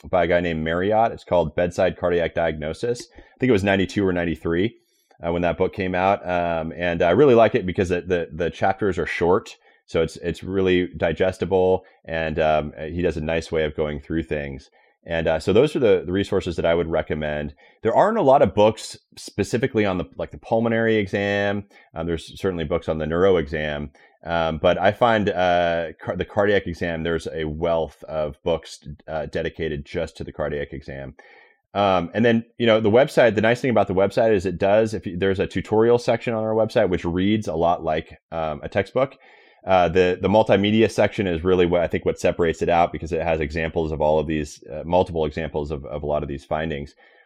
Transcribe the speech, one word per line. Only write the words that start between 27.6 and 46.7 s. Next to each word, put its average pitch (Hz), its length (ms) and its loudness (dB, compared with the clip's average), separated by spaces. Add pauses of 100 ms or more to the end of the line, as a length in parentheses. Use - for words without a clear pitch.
of 76 400 -6
books, 82 340 -4 (300)
uh, 76 180 -6
dedicated 80 580 -6
just 82 340 -6
to 78 60 -10
the - 80 -12
cardiac 73 400 -6
exam. 67 440 -14 (580)
Um, 95 400 2
and 107 100 2
then, 117 200 4 (120)
you 117 100 -2
know, 110 140 6
the 110 80 0
website, 123 460 4
the 104 60 2
nice 113 200 2
thing 135 100 0
about 104 180 2
the 95 60 -4
website 107 380 2
is 95 140 2
it 87 120 -2
does, 107 360 2
if 92 100 -10
you, 90 140 -8
there's 98 220 0
a 82 80 0
tutorial 113 500 2
section 120 340 -2
on 110 120 -2
our 110 100 -2
website, 110 340 2
which 87 160 -2
reads 98 440 0
a 80 80 -6
lot 85 260 0
like, 80 340 -4 (140)
um, 80 320 -6
a 80 60 -12
textbook. 110 500 -2 (460)
Uh, 90 240 4
the, 90 320 2
the 98 80 -2
multimedia 107 640 4
section 104 380 0
is 85 160 -2
really 92 220 4
what 87 140 2
I 82 60 2
think - 180 -6
what 82 140 -2
separates 85 440 0
it 82 60 0
out, 85 220 4
because 80 220 -8
it 80 100 -2
has 82 160 0
examples 80 540 -4
of 73 80 -6
all 76 180 2
of 73 80 -2
these, 76 420 -6
uh, 76 160 -12
multiple 87 400 0
examples 76 460 -6
of, 71 140 -8
of 76 180 -10
a 73 40 -8
lot 73 180 -2
of 73 40 -8
these 69 160 -10
findings. 78 520 -6 (300)